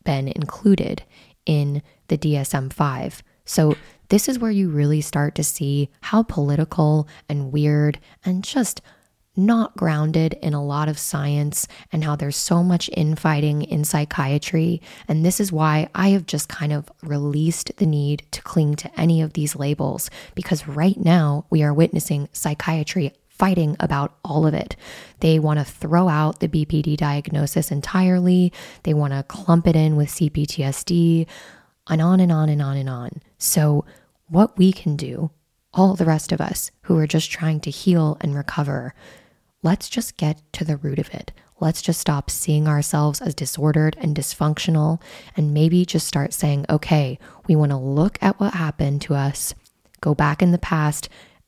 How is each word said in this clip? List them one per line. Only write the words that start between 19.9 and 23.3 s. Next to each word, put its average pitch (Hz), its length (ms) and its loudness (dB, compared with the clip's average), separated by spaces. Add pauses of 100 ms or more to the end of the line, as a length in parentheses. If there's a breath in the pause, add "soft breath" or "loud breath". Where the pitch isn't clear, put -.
because 160 340 -4
right 156 300 2
now 160 520 2
we 156 120 2
are 147 120 2
witnessing 151 580 0
psychiatry 151 800 -4 (140)
fighting 175 540 2